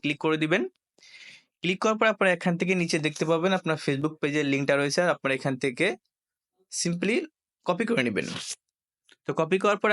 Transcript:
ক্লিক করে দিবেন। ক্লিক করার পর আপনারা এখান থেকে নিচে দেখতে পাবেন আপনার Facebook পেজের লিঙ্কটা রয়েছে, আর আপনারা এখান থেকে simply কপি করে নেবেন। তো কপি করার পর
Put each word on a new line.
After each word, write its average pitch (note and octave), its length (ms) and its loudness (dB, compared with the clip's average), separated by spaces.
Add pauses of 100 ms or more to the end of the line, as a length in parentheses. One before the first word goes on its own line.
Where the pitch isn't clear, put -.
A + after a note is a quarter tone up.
ক্লিক D3 240 -4
করে D#3 180 0
দিবেন। E3+ 200 0 (1000)
ক্লিক F#3 220 -2
করার A3 160 0
পর A3+ 140 4
আপনারা G3 240 2
এখান F3+ 220 0
থেকে F#3 220 0
নিচে E3+ 160 0 (100)
দেখতে D3+ 240 -4
পাবেন E3 280 2
আপনার D#3+ 260 -2
Facebook D3 360 -2
পেজের D3 300 0
লিঙ্কটা C#3 260 2
রয়েছে, C#3+ 260 0
আর F3 120 2
আপনারা C3+ 240 -2
এখান C#3 140 -2 (100)
থেকে C#3 220 0 (960)
simply F3+ 340 -2 (520)
কপি F3+ 220 0
করে F3 180 4
নেবেন। F#2 200 -2 (1000)
তো D3+ 140 -4
কপি E3 240 2
করার G#3 180 2
পর A3 120 2